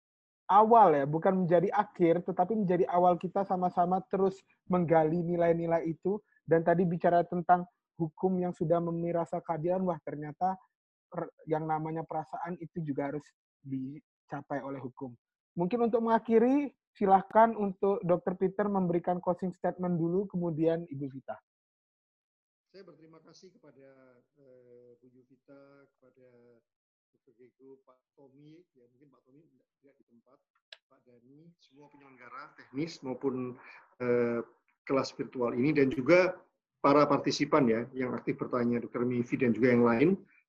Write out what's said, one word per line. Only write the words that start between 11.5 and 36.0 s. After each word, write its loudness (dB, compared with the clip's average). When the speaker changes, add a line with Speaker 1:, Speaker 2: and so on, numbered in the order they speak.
Speaker 1:
namanya -6
perasaan -10
itu -12
juga -6
harus -10
dicapai -10
oleh -12
hukum. -14
Mungkin 0
untuk 0
mengakhiri, 2
silahkan 4
untuk -2
Dokter 0
Peter -2
memberikan -2
closing -4
statement -4
dulu, -2
kemudian -2
Ibu -10
Vita. -14
Speaker 2:
Saya -20
berterima -20
kasih -20
kepada, -20
eh, -20
Bu -20
Yuvita, -20
kepada -20
Dokter -20
Gego, -20
Pak -20
Tommy, -20
ya -20
mungkin -20
Pak -20
Tommy -20
tidak, -20
tidak -20
di -20
tempat, -20
Pak -20
Dani, -20
semua -20
penyelenggara -20
teknis -8
maupun, -6
eh, 0
kelas -2
virtual -4
ini, 2
dan 4
juga 2